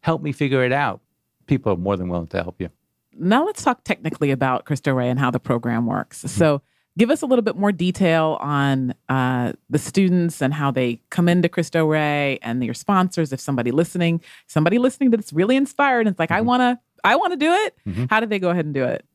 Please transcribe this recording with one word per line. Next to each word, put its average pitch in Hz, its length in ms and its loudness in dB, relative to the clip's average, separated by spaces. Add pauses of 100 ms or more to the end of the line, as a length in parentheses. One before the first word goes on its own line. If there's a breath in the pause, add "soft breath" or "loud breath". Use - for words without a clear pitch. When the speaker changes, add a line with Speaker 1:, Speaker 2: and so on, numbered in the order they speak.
Speaker 1:
Help 160 220 -2
me 147 100 -4
figure 135 320 0
it 123 80 0
out." 135 280 -2 (460)
People 127 260 0
are 92 40 2
more 95 200 0
than 90 120 -4
willing 87 200 -4
to 95 140 -4
help 90 180 -10
you. 90 80 -6 (500)
Speaker 2:
Now 214 260 2
let's 415 200 -6
talk 254 180 0
technically 156 480 -4
about 131 340 -2
Cristo 143 300 -2
Rey 123 160 0
and 127 80 0
how 127 140 0
the 120 80 -2
program 117 460 -2
works. - 320 -6
Speaker 1:
Mm-hmm. - 100 -10
Speaker 2:
So 147 340 2 (340)
give 226 140 4
us 277 120 0
a 311 40 -4
little 247 160 4
bit 208 140 -2
more 202 160 0
detail 165 680 0
on, 139 540 0 (140)
uh, 127 440 0 (160)
the 147 100 0
students 175 640 0
and 143 140 0
how 147 160 -2
they 123 300 -2 (100)
come 175 180 2
into 175 200 2
Cristo 165 380 0
Rey 147 560 0
and 120 220 -4
your 117 100 -4
sponsors. 185 580 0
If 131 80 -8
somebody 120 320 -2
listening, 165 480 0 (260 loud breath)
somebody 165 320 0
listening 254 320 2
that's 226 220 -2
really 190 240 2
inspired 269 500 0
and 214 40 2
it's 175 100 -4
like, 160 100 -2
"I 175 80 2
Speaker 1:
Mm-hmm. 220 80 0
Speaker 2:
wanna, 247 340 0 (220)
I 220 140 4
wanna 359 200 0
do 302 160 2
it." 415 240 0 (100)
Speaker 1:
Mm-hmm. 104 240 -4
Speaker 2:
How 214 100 4
do 233 60 -4
they 208 120 -2
go 180 120 0
ahead 170 140 0
and 147 100 -6
do 135 100 0
it? - 200 -4 (100)